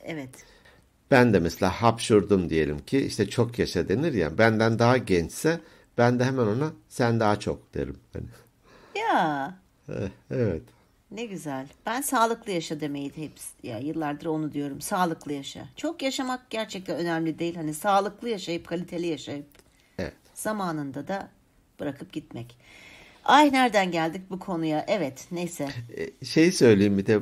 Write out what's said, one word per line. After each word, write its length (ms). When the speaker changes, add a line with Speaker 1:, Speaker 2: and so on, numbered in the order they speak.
Speaker 1:
evet. 260
Speaker 2:
Ben 240
de 40
mesela 440
hapşurdum 680
diyelim 280
ki, 200
işte 300
çok 300
yaşa 300
denir 240
ya, 260
benden 400
daha 180
gençse 640
ben 200
de 60
hemen 220
ona 260
"Sen 320
daha 200
çok." 340
derim. 220
Hani. 120
Speaker 1:
Ya. 600
Speaker 2:
Eh, 40
evet. 320
Speaker 1:
Ne 160
güzel. 400
Ben 140
"Sağlıklı 520
yaşa." 280
demeyi 360
hep, 140
ya 160
yıllardır 480
onu 260
diyorum. 280
Sağlıklı 520
yaşa. 440
Çok 260
yaşamak 480
gerçekten 460
önemli 420
değil. 180
Hani 180
sağlıklı 540
yaşayıp, 400
kaliteli 380
yaşayıp 400
Speaker 2:
Evet. 140
Speaker 1:
zamanında 760
da 200
bırakıp 320
gitmek. 460
Ay, 280
nereden 380
geldik 400
bu 80
konuya? 500
Evet, 440
neyse. 360
Speaker 2:
E, 40
şey 280
söyleyeyim 460
bir 80
de, 160